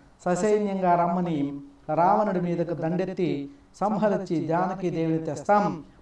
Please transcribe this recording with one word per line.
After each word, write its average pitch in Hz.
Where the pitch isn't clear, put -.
ససైన్యంగా 190
రమ్మని 170
రావణుడి 190
మీదకు 170
దండెత్తి 165
సంహరించి 185
జానకీ 185
దేవిని 160
తెస్తాం. 160